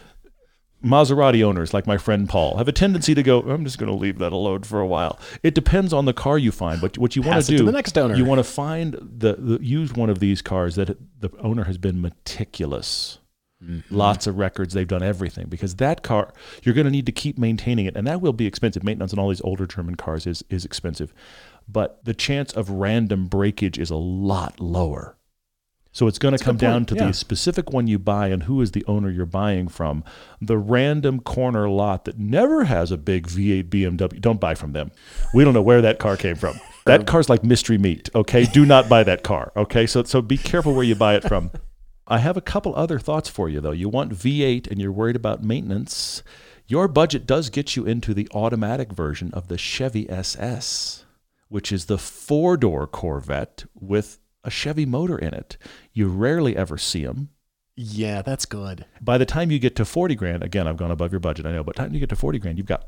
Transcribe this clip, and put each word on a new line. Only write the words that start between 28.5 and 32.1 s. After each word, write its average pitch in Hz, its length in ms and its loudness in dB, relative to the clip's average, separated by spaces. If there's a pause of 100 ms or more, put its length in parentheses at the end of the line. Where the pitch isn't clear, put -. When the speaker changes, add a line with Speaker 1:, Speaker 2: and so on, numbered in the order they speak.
Speaker 1:
is 104 120 0
the 104 160 -2
owner 104 220 0
you're 90 160 -2
buying 95 420 -2
from. 80 340 -4 (380)
The 110 180 0
random 131 640 2
corner 117 500 0
lot 98 360 0
that 110 120 -8